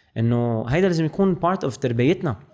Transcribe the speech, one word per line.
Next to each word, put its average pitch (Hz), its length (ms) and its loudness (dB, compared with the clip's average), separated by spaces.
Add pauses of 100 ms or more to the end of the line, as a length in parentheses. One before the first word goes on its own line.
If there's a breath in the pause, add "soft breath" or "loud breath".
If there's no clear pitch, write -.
(160 soft breath)
إنه 117 520 0
هيدا 165 180 2
لازم 165 180 0
يكون 185 320 2
part 180 320 -2
of 120 100 -6
تربيتنا، 127 580 0 (180)